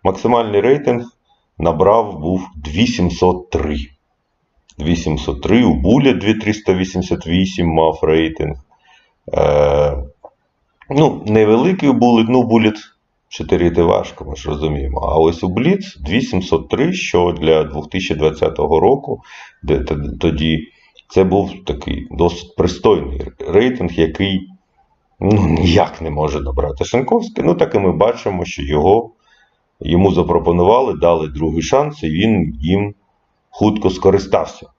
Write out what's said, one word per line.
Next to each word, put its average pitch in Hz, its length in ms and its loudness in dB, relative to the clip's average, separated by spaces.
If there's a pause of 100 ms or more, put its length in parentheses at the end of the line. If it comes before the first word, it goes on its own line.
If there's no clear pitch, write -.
Максимальний 110 580 0
рейтинг 123 440 0 (520)
набрав 92 600 2
був 92 360 -4
дві 76 320 -2
сімсот 92 640 0
три. 76 280 -4 (1000)
Дві 80 160 0
сімсот 76 460 -4
три, 113 220 2
у 90 100 4
Булі 107 400 4
дві 104 200 0
триста 104 400 -2
вісімдесят 92 540 -4
вісім 90 400 0
мав 80 340 2
рейтинг. 78 540 0 (800)
Е, 73 640 2 (920)
ну, 139 360 0
невеликий 113 640 4
Буліт, 117 380 4
ну, 127 140 4
Буліт 110 320 2 (540)
читерити 85 540 0
важко, - 420 0
ми 69 100 -10
ж - 140 -10
розуміємо. 73 500 -4
А - 180 -2
ось 82 260 2
у 92 60 -2
Бліц 151 480 -2
дві 117 240 -4
сімсот 92 480 -4
три, 147 240 -2
що 87 460 0
для 78 240 2
двохтисячі 76 520 -6
двадцятого 78 640 0
року, - 420 0 (420)
де 73 160 0
т-, 73 180 -4 (220)
тоді 78 480 -2 (420)
це 95 140 2
був 95 420 -2
такий - 460 -8
досить - 440 -2
пристойний - 840 0
рейтинг, 104 540 0
який, 95 540 -2 (720)
ну, 98 280 2
ніяк 82 540 2
не 80 80 -6
може 73 320 -4
набрати 69 440 -4
Шанковський. 220 580 -2
Ну, 170 120 2
так 160 200 0
і 104 40 2
ми 95 120 2
бачимо, 95 540 -2
що - 180 -10
його, 87 480 2 (680)
йому 90 320 2
запропонували, 90 840 2
дали 80 340 0
другий 80 340 -4
шанс, 143 420 -2
і 80 60 -2
він 92 520 0
їм 98 320 -2 (560)
хутко 104 400 0
скористався, 92 880 0